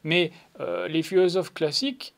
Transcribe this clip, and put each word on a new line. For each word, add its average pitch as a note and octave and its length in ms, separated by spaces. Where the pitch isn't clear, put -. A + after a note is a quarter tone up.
Mais, F3 280
euh, F2 280
les E3 140
philosophes F#3 500
classiques B3+ 640